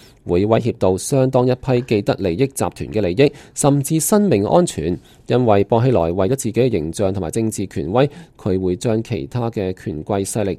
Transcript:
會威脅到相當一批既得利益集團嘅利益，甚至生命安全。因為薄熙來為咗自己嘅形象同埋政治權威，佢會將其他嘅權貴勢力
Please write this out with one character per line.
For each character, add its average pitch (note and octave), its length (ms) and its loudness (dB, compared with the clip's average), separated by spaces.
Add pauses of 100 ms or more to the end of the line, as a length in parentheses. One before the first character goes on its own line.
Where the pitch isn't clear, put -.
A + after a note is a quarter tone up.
(240)
會 F#2 220 2
威 A2 140 4
脅 A2+ 180 -2
到 F#2+ 180 2
相 C3 320 0
當 B2+ 160 2
一 B2+ 120 2
批 B2 320 0
既 G#2+ 140 2
得 A2+ 180 0
利 F2+ 140 0
益 B2 120 0
集 C3+ 80 -8
團 F#2 200 -4
嘅 D2+ 260 -6
利 F#2 200 -2
益， C#3+ 120 4 (200)
甚 C#3+ 300 2
至 D#3+ 160 -2
生 G#3 240 2
命 B2 220 4
安 E3+ 200 4
全。 E2+ 320 -2 (300)
因 B2 180 0
為 G2+ 200 4
薄 A2+ 180 2
熙 C3 80 2
來 G2 120 2 (100)
為 F#2 160 0
咗 - 0 -
自 A#2+ 240 -2
己 - 0 -
嘅 B2 180 2
形 E2 220 -2
象 F#2+ 200 -2
同 G2 80 -4
埋 D#2+ 120 -4
政 A2+ 180 -2
治 G2+ 160 -6
權 E2 240 -6
威， C3 180 2 (320)
佢 F#2+ 200 0
會 F2+ 160 0
將 A2+ 260 -2
其 E2 240 -6
他 A#2 240 -4
嘅 F#2+ 240 -4
權 D2+ 300 -8
貴 G2+ 200 -2
勢 G#2 200 -4
力 F#2 140 -4